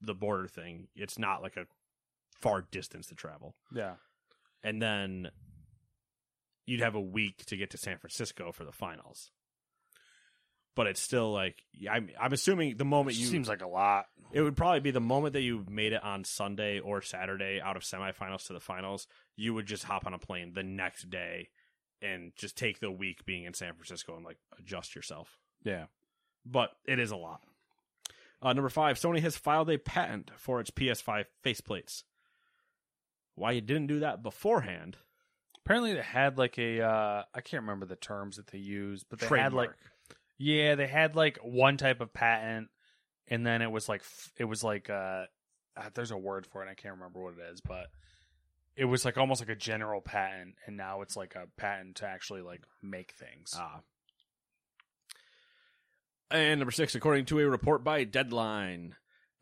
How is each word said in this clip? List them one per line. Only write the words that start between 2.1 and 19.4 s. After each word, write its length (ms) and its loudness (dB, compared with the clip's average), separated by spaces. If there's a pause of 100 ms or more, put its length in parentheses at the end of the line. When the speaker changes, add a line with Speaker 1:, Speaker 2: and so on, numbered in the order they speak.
Speaker 1:
far 280 2
distance 360 -10
to 80 -18
travel. 400 -14 (180)
Speaker 2:
Yeah. 220 -6 (680)
Speaker 1:
And 200 -2
then 480 -2 (1400)
you'd 140 0
have 140 2
a 60 0
week 460 -2
to 100 -6
get 140 -4
to 80 -12
San 200 -6
Francisco 540 -8
for 120 -14
the 80 -14
finals. 580 -12 (1400)
But 120 2
it's 140 -2
still, 320 2
like, 300 -2 (280)
I'm, 180 0 (100)
I'm 140 0
assuming 460 2
the 60 0
moment 320 4
you 100 0
Speaker 2:
Seems 220 0
like 120 -2
a 80 -6
lot. 380 6 (260)
Speaker 1:
It 80 4
would 160 4
probably 240 6
be 100 2
the 100 2
moment 340 4
that 80 2
you 260 0
made 240 0
it 100 0
on 220 -4
Sunday 560 -2
or 220 -2
Saturday 580 -4
out 160 -2
of 60 -10
semifinals 640 -6
to 80 -10
the 60 -10
finals, 460 -6 (300)
you 160 -2